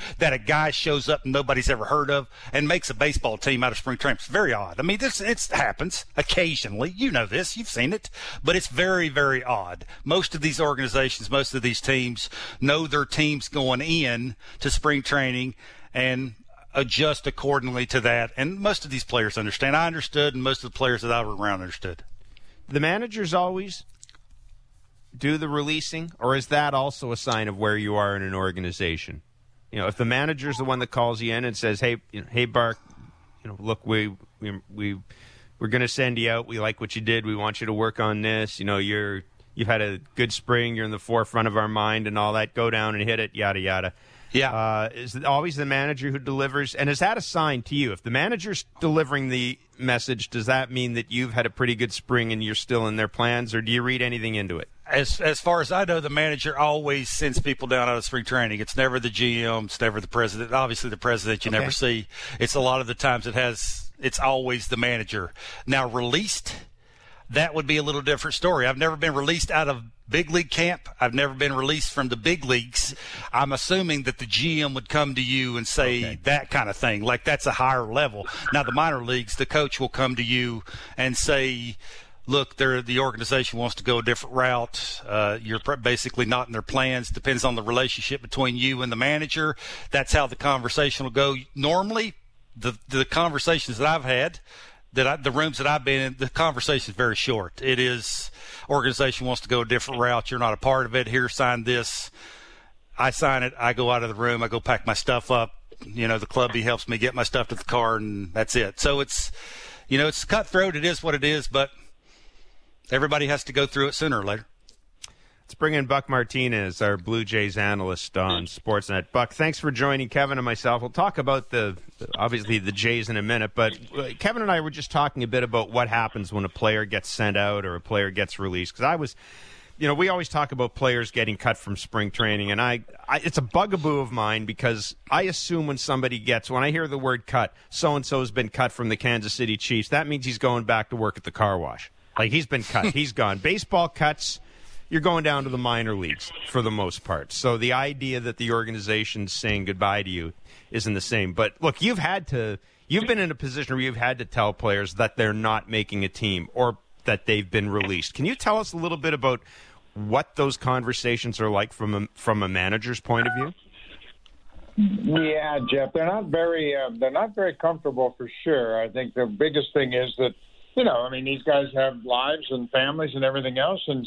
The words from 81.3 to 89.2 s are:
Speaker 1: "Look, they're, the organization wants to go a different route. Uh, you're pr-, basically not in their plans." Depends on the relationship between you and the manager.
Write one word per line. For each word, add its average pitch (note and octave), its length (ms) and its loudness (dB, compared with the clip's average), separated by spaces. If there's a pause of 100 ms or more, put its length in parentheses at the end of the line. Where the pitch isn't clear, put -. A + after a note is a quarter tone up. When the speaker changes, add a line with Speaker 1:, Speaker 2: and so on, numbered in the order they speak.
Speaker 1:
"Look, C3+ 300 0
they're, B2+ 260 4
the B2 160 0
organization A#2+ 580 0
wants A#2+ 180 0
to - 80 -14
go B2 140 2
a A#2 60 0
different A#2+ 320 0
route. B2+ 720 0
Uh, G#2 340 2
you're A2 180 -4
pr-, C#3 180 0
basically B2 500 0
not B2 200 2
in A#2+ 60 -10
their A2 80 -4
plans." C3 480 0
Depends B2 340 0
on B2+ 120 4
the A2+ 80 -4
relationship B2 580 0
between B2 340 0
you B2+ 280 0
and B2 80 -2
the A#2 40 -2
manager. D3+ 600 0 (340)